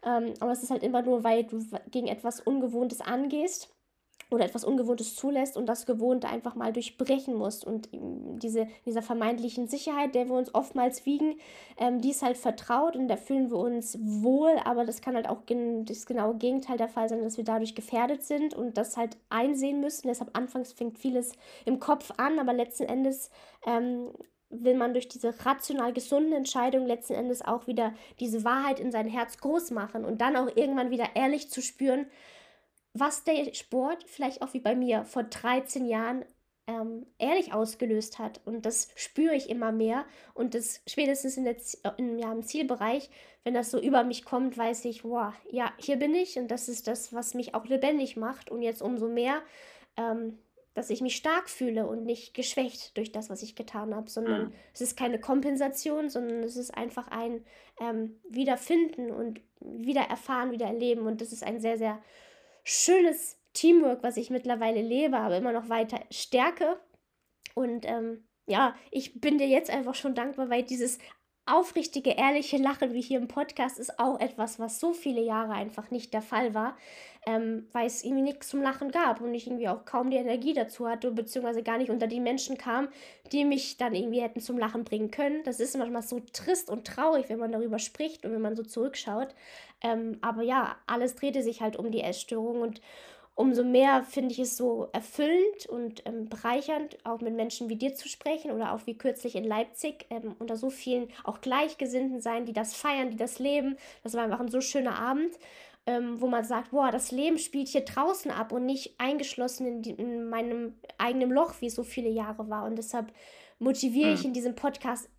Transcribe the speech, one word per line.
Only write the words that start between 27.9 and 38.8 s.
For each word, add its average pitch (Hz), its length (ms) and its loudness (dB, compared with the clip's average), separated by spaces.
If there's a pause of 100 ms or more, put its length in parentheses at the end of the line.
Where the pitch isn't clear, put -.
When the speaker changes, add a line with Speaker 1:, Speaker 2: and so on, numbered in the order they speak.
Speaker 1:
diese 226 240 -2
Wahrheit 269 340 2
in 254 140 -2
sein 220 160 0
Herz 233 300 -4
groß 339 340 0
machen 220 320 -4
und 220 160 -2
dann 262 160 4
auch 254 180 2
irgendwann 269 380 4
wieder 233 240 0
ehrlich 277 340 2
zu - 100 -6
spüren, 269 460 0 (840)
was 285 320 0
der 294 300 2
Sport 277 540 -2
vielleicht 269 340 -4
auch 262 120 -8
wie 262 60 -2
bei 240 160 2
mir 233 280 2
vor 240 200 -4
dreizehn 254 600 0
Jahren, 233 380 -2 (420)
ähm, 226 400 -6 (120)
ehrlich 349 340 2
ausgelöst 220 640 0
hat. 220 280 -8
Und 220 180 -6
das 233 300 -2